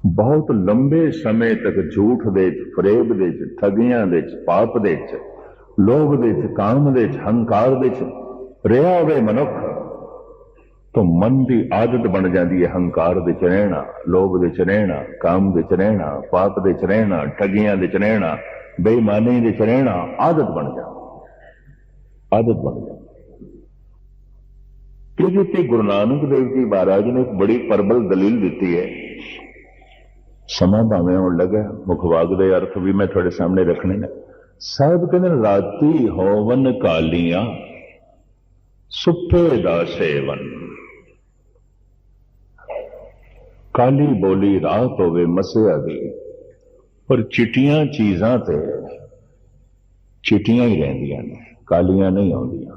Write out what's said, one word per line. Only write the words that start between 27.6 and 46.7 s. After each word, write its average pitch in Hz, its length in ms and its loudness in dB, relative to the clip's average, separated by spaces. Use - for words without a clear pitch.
ਦਲੀਲ 101 320 2
ਦਿੱਤੀ 87 360 0
ਹੈ। - 280 -6
ਸਮਾਂ 101 360 2
ਭਾਵੇਂ 92 340 2
ਹੁਣ 90 200 0
ਲੱਗਾ, 101 340 0
ਮੁਖਵਾਕ 85 400 0
ਦੇ 95 180 4
ਅਰਥ 92 200 -4
ਵੀ 95 160 0
ਮੈਂ 98 140 2
ਤੁਹਾਡੇ 90 220 0
ਸਾਹਮਣੇ 90 340 0
ਰੱਖਣੇ 92 340 0
ਨੇ। 110 100 -6
ਸਾਹਿਬ 165 520 0
ਕਹਿੰਦੇ 180 180 2
ਨੇ, 131 140 0
"ਰਾਤੀ 110 680 2
ਹੋਵਨ 107 680 0
ਕਾਲੀਆਂ, 85 680 0
ਸੁੱਪੇ 170 720 0
ਦਾ 85 240 0
ਸੇਵਨ।" 71 540 -4
ਕਾਲੀ 135 340 4
ਬੋਲੀ 95 540 2
ਰਾਤ 107 380 -2
ਹੋਵੇ 87 260 2
ਮਸਿਆ 92 520 2
ਦੀ, 73 340 -6